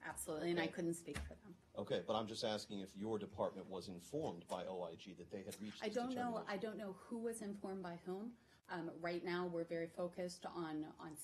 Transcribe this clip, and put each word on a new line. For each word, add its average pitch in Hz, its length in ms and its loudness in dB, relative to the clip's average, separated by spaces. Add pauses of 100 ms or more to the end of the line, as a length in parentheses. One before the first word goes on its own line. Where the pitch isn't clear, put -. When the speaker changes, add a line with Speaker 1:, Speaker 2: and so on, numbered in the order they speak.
Speaker 1:
absolutely, 160 440 0
and 170 100 6
I 160 40 6
Speaker 2:
Okay. 160 80 2
Speaker 1:
couldn't 170 220 2
speak 151 260 -4
for - 100 -4 (120)
them. 175 120 -14 (240)
Speaker 2:
Okay, 104 280 4
but 92 80 4
I'm 110 120 6
just 107 180 0
asking 104 360 2
if 95 140 -4
your 107 240 2
department 95 520 0
was 92 180 -4
informed 92 600 -2
by 90 200 0
O 92 140 -2
I 85 140 -2
G 92 220 -10
that 85 120 -12
they 104 120 -2
had 95 200 -4
reached 208 200 -6
Speaker 1:
I 226 40 2
Speaker 2:
this 208 80 2
Speaker 1:
don't 247 160 2
know. 247 220 2
Speaker 2:
determination. 214 180 0
Speaker 1:
I 202 80 2
don't 208 180 -2
know 196 200 -4 (120)
who 240 100 -2
was 226 220 0
informed 202 420 -2
by 175 220 -2
whom. 202 280 0 (380)
Um, 170 200 0 (100)
right 175 240 2
now, 175 260 4
we're 170 140 4
very 165 220 2 (100)
focused 180 480 0
on, 156 400 0 (160)
on 160 120 -6 (120)